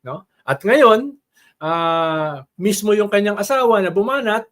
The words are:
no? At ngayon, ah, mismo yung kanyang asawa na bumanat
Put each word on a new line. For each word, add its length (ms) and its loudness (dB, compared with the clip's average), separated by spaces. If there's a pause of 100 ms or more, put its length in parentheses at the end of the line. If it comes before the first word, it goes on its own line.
no? 280 -16 (120)
At 200 -6
ngayon, 560 4 (400)
ah, 960 -4
mismo 400 -2
yung 160 0
kanyang 320 0
asawa 400 2
na 80 -2
bumanat 640 -2